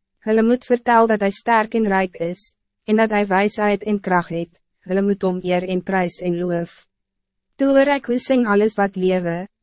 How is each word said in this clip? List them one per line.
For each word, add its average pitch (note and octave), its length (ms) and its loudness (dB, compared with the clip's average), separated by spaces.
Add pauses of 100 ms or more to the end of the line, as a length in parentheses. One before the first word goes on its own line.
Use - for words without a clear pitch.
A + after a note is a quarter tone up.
(260)
Hulle A3 160 2
moet B3 220 0
vertel A#3+ 420 2
dat G#3+ 140 0
hij G3 100 0
sterk A3 440 -2
en A3+ 120 0
rijk F#3+ 300 0
is, F3 380 -10 (300)
en G#3+ 120 0
dat A3 140 2
hij G#3 160 0
wijsheid G3+ 560 0
en G#3 180 -2
krag F3+ 280 0
het. E3+ 320 -8 (200)
Hulle F#3 220 -2
moet G3+ 200 -2
hom F#3 200 -2
eer F3+ 260 0
en F3+ 140 -4
prys F#3 400 -4
en F3 160 -2
loof." F3 480 -6 (680)
Toe C#4 120 2
hoor C#4 200 4
ek C#4 180 -2
hoe B3 120 0
sing B3 280 0
alles G#3 280 2
wat G3 220 -2
lewe, F3+ 520 -2 (140)